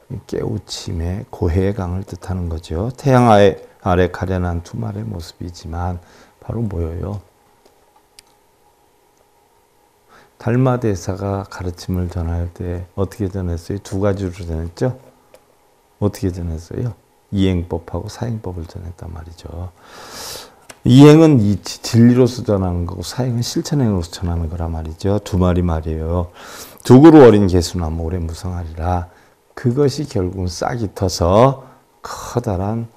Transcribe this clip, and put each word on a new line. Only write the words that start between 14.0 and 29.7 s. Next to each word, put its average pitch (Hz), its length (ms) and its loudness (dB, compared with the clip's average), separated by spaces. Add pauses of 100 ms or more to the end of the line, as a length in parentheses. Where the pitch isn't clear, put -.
가지로 98 320 -2
전했죠? 87 680 -6 (1000)
어떻게 98 320 -2
전했어요? 87 640 -8 (360)
이행법하고 90 800 -4
사행법을 104 580 -10
전했단 85 460 -16
말이죠. 82 580 -14 (1120)
이행은 147 560 10
이 101 220 0
지-, - 200 -14
진리로서 120 640 4
전하는 90 420 -2
거고 90 160 -10
사행은 120 400 -4
실천행으로서 120 680 -2
전하는 85 380 -6
거란 82 240 -6
말이죠. 82 480 -4
두 - 180 -4
마리 90 240 2
말이에요. 80 640 -4 (560)
"두 127 160 10
그루 156 240 12
어린 104 220 8
개수나무 85 560 -2
오래 85 160 -6
무성하리라." 85 880 -6 (460)
그것이 135 540 0